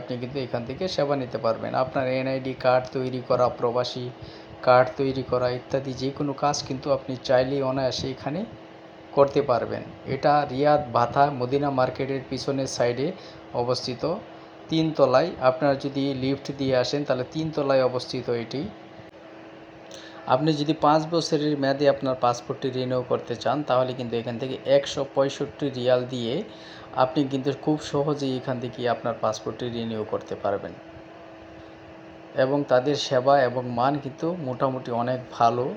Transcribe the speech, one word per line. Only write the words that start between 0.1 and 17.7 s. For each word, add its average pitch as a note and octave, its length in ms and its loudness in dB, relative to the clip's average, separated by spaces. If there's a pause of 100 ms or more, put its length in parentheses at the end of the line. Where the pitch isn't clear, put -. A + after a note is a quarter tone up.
কিন্তু C3 240 -6
এখান A#2+ 220 -4
থেকে C3+ 160 -4 (100)
সেবা C#3+ 280 2
নিতে A#2+ 220 -6
পারবেন। A2+ 280 0 (120)
আপনার C3 220 -2 (120)
এনআইডি C3 360 -2 (100)
কার্ড B2+ 200 4 (120)
তৈরি B2+ 320 -2
করা, B2 180 4 (120)
প্রবাসী B2 480 -2 (600)
কার্ড B2+ 200 10 (120)
তৈরি C3+ 320 0
করা B2 180 2 (100)
ইত্যাদি C3+ 340 -2 (100)
যে C3+ 160 -2
কোনো D3 140 -2 (100)
কাজ C#3+ 140 2 (120)
কিন্তু C3 180 -6 (100)
আপনি C3+ 180 -4 (140)
চাইলেই C3+ 420 4
অনায়াসে C3 440 -2
এখানে D3+ 260 -6 (760)
করতে C#3 240 6 (100)
পারবেন। A2 320 0 (320)
এটা D3 180 4 (200)
রিয়াদ C#3+ 300 4 (140)
ভাতা B2 280 4 (160)
মদিনা C#3 280 2 (100)
মার্কেটের C3 520 0
পিছনের C3+ 460 -2
সাইডে B2 300 2 (560)
অবস্থিত, B2 420 -2 (680)
তিন D#3+ 160 2 (100)
তলায়। C#3 340 6 (180)
আপনারা C#3 260 4 (100)
যদি C3+ 180 -2 (200)
লিফট C#3 240 -2 (140)
দিয়ে C3 220 2
আসেন, C#3+ 240 -2
তাহলে B2+ 180 0 (100)
তিন D#3+ 200 -2
তলায় C3+ 360 4